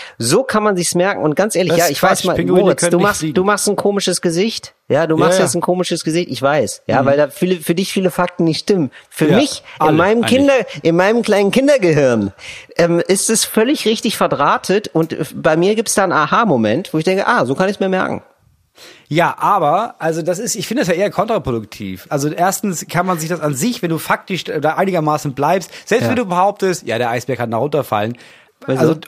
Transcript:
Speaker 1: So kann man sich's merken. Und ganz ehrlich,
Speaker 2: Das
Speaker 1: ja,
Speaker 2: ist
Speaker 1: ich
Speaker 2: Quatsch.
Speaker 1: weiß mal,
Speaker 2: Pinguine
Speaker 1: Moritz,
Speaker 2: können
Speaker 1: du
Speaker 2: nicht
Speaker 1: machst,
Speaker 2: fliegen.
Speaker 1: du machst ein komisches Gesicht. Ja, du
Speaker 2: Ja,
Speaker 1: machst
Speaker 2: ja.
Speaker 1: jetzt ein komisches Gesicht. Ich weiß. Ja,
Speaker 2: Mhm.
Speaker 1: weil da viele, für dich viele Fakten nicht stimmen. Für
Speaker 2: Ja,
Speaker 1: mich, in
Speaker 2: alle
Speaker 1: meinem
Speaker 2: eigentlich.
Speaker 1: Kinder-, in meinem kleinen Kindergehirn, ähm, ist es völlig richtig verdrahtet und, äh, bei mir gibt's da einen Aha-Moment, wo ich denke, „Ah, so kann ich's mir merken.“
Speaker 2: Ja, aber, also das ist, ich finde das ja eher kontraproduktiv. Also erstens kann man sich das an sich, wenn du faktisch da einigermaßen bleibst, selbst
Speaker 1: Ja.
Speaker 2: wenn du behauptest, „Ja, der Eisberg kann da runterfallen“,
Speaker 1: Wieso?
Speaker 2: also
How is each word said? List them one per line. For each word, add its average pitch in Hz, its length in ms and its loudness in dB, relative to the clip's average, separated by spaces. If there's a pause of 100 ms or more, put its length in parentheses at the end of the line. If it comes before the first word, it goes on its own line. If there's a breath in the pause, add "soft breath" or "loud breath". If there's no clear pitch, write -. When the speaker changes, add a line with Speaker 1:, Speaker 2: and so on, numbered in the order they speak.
(200 loud breath)
Speaker 1:
So 143 240 2
kann 214 180 -2
man 208 160 2
sich's 175 160 -2
merken. 185 300 0
Und 151 120 0
ganz 208 200 0
ehrlich, 170 160 0
Speaker 2:
Das 170 80 2
Speaker 1:
ja, 175 60 4
Speaker 2:
ist 156 60 2
Speaker 1:
ich - 80 -6
Speaker 2:
Quatsch. 185 120 2
Speaker 1:
weiß 190 140 -2
mal, 170 100 0
Speaker 2:
Pinguine 180 260 2
Speaker 1:
Moritz, 180 200 2
Speaker 2:
können 175 100 2
Speaker 1:
du 175 60 2
Speaker 2:
nicht 180 100 2
Speaker 1:
machst, 208 140 0
Speaker 2:
fliegen. 156 120 -4
Speaker 1:
du 185 100 2
machst 196 240 0
ein 202 80 0
komisches 196 460 -2
Gesicht. 180 540 -2 (120)
Ja, 156 200 2
du 160 100 0
Speaker 2:
Ja, - 80 0
Speaker 1:
machst 185 140 4
Speaker 2:
ja. 165 60 2
Speaker 1:
jetzt 147 100 -2
ein 170 60 -2
komisches 175 420 -2
Gesicht. 165 260 -2
Ich 123 140 -8
weiß. 139 420 0
Ja, 113 160 0
Speaker 2:
Mhm. 127 60 2
Speaker 1:
weil 139 100 4
da 147 120 2
viele, 180 260 -2
für 170 180 -4
dich 185 180 -4
viele 185 200 0
Fakten 180 320 -2
nicht 160 180 0
stimmen. 175 300 0 (180 loud breath)
Für 151 200 0
Speaker 2:
Ja, 180 80 6
Speaker 1:
mich, - 260 0 (160 loud breath)
in 156 80 2
Speaker 2:
alle 151 100 4
Speaker 1:
meinem 208 260 4
Speaker 2:
eigentlich. 247 140 4
Speaker 1:
Kinder-, 269 280 4 (180 loud breath)
in 165 120 2
meinem 208 280 4
kleinen 202 260 2
Kindergehirn, 151 840 2 (440 loud breath)
ähm, 170 300 4
ist 196 240 0
es 220 140 0
völlig 240 420 0
richtig 220 280 -2
verdrahtet 185 800 0
und, 160 200 0
äh, 151 200 -6
bei 156 240 2
mir 185 160 2
gibt's 220 220 -2
da 202 80 2
einen 180 100 0
Aha-Moment, 147 800 2
wo 160 60 0
ich 156 40 -2
denke, 190 240 0
„Ah, 226 180 2
so 131 100 -2
kann 185 120 0
ich's 202 120 -4
mir 190 100 -2
merken.“ 185 320 -2 (840 loud breath)
Speaker 2:
Ja, 151 320 0
aber, 180 580 0
also 160 240 -2
das 165 160 -2
ist, 226 180 -6
ich 196 120 -8
finde 247 140 -2
das 180 60 -2
ja 180 60 2
eher 190 160 0
kontraproduktiv. 117 1000 -6
Also 147 200 -2
erstens 180 580 -2
kann 180 200 -2
man 180 100 0
sich 156 100 -6
das 165 140 -6
an 147 140 -2
sich, 226 260 -4
wenn 175 80 -2
du 160 80 -2
faktisch - 460 -4
da 151 320 -2
einigermaßen 156 580 -2
bleibst, 156 380 -2 (140 loud breath)
selbst 226 180 0
Speaker 1:
Ja. 233 60 0
Speaker 2:
wenn 240 60 0
du 247 100 -2
behauptest, 185 600 -2
„Ja, 113 140 -2
der 120 100 0
Eisberg 123 300 -4
kann 117 120 -4
da 113 60 -2
runterfallen“, 120 600 -2 (500 loud breath)
Speaker 1:
Wieso? 135 120 0
Speaker 2:
also 160 160 4 (120)